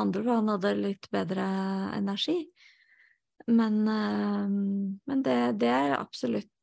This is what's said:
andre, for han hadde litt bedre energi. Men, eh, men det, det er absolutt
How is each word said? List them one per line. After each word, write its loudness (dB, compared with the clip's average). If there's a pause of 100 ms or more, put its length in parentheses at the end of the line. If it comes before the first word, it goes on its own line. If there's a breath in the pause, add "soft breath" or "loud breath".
andre, 0
for 2
han 2
hadde 0
litt -4
bedre -2 (480)
energi. -2 (1000 soft breath)
Men, 4
eh, 0 (600)
men 0
det, 2 (220)
det 2
er 2
absolutt -6 (140)